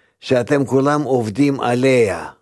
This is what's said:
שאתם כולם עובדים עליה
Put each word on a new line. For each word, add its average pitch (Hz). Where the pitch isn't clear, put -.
שאתם 131
כולם 135
עובדים 127
עליה 120